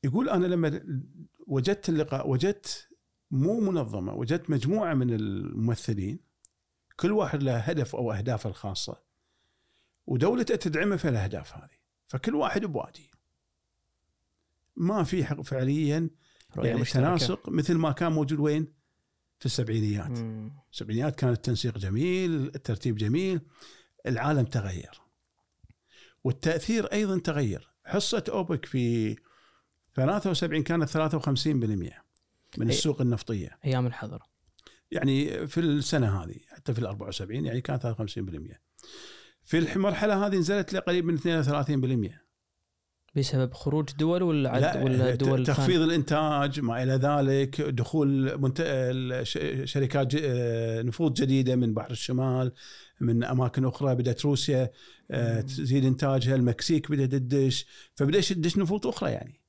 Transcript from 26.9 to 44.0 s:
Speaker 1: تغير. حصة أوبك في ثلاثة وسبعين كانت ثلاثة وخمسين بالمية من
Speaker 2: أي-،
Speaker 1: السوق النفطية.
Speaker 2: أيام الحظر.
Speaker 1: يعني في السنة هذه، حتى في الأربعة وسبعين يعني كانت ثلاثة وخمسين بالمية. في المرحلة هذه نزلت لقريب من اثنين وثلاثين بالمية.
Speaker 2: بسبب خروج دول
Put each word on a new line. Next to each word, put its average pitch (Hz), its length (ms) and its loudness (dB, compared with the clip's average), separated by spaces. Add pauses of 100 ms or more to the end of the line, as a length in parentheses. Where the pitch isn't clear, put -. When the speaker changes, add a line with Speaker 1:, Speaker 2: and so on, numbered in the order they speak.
Speaker 1:
تغير. 143 520 -4 (140)
حصة 202 440 -2
أوبك 175 360 -2
في 117 520 0 (760)
ثلاثة 185 360 0
وسبعين 156 320 0
كانت 165 260 0
ثلاثة 156 280 0
وخمسين 143 440 0
بالمية 104 440 -4 (540)
من 117 100 0
Speaker 2:
أي-، 131 60 2
Speaker 1:
السوق 143 260 0
النفطية. 117 640 -2
Speaker 2:
أيام 127 220 0
الحظر. 107 360 -8 (680)
Speaker 1:
يعني 139 560 0
في 156 140 -2
السنة 139 600 2
هذه، 85 140 -10 (120)
حتى - 260 -6
في 110 40 -2
الأربعة 101 300 -6
وسبعين 107 380 -6
يعني 123 140 -2
كانت 135 220 -4
ثلاثة 117 120 -2
وخمسين 104 300 -6
بالمية. 82 380 -12 (840)
في 160 140 0
المرحلة 196 680 2
هذه 196 100 0
نزلت 185 360 0
لقريب 180 320 0
من 165 100 2
اثنين 165 240 0
وثلاثين 143 420 2
بالمية. 127 420 -2 (960)
Speaker 2:
بسبب 131 380 0
خروج 147 440 -2
دول 170 240 2